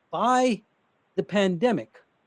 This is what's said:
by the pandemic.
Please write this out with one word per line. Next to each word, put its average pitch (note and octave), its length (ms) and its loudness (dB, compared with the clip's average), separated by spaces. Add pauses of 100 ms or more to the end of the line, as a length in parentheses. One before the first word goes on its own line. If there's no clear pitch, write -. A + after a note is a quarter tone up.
by B3 540 0 (520)
the G3 80 -4
pandemic. F#3+ 760 -2 (280)